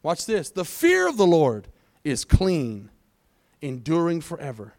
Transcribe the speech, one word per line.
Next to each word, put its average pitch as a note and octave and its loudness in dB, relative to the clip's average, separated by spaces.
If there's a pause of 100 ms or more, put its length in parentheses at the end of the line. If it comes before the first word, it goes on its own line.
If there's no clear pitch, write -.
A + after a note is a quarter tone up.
Watch E3+ -4
this. G#3 -2
"The F3+ -6
fear F4+ 2
of C#4+ -4
the G3+ 4
Lord C#3+ 2 (340)
is C3 -4
clean, B2+ 2 (680)
enduring D#3+ -4
forever. B2 -14